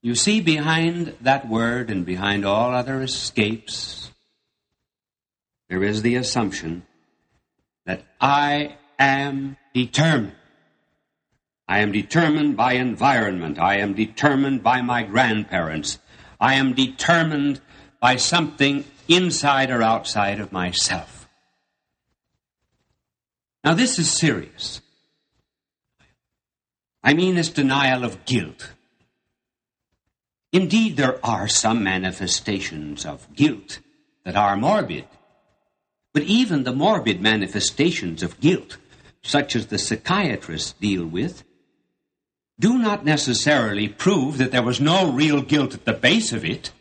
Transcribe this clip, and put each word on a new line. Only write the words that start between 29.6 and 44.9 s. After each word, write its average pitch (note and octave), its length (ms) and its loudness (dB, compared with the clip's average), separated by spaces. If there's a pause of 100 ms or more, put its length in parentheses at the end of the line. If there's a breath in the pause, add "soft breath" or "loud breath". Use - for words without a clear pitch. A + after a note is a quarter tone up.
Indeed, F#3+ 460 2
there C3+ 280 0
are G#2 220 -2
some A2+ 360 2
manifestations F#2 1200 -4
of D2 280 -14
guilt - 460 0 (440)
that F2+ 120 -6
are G2+ 200 2
morbid. A#2 520 -2 (1080)
But D3 100 0
even G3+ 400 2
the B2 120 -4
morbid C#3 460 0
manifestations G#2 1000 -2
of F2 180 -8
guilt, - 380 0 (460 soft breath)
such C#3+ 320 -2
as G#2+ 120 -4
the G2+ 120 -4
psychiatrists A#2 960 -4
deal F#2+ 340 -2
with, G#2 360 -6 (1160)
do A3 180 2
not A3+ 260 -2
necessarily A#2+ 840 0
prove C#3 480 0
that B2+ 140 0
there B2 100 2
was A#2+ 180 0
no E3 320 2